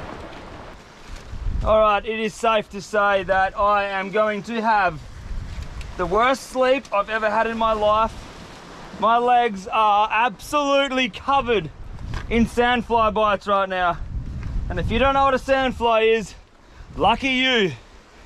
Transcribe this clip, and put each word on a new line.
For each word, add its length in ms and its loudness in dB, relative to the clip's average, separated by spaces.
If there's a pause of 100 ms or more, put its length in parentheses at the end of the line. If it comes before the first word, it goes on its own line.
(1600)
All 160 6
right, 240 4
it 140 -2
is 140 0
safe 380 0
to 100 -10
say 440 2
that 340 0
I 260 2
am 260 -4
going 340 0
to 180 -6
have 380 2 (960)
the 80 -2
worst 380 2
sleep 500 0
I've 160 0
ever 200 0
had 160 2
in 120 -4
my 140 2
life. 400 2 (880)
My 180 4
legs 500 2
are 420 2
absolutely 1000 0
covered 600 0 (600)
in 160 2
sandfly 640 2
bites 340 0
right 220 2
now. 300 0 (720)
And 100 -4
if 100 -2
you 80 2
don't 140 4
know 120 2
what 100 2
a 40 2
sandfly 760 2
is, 200 -4 (640)
lucky 320 2
you. 440 2 (540)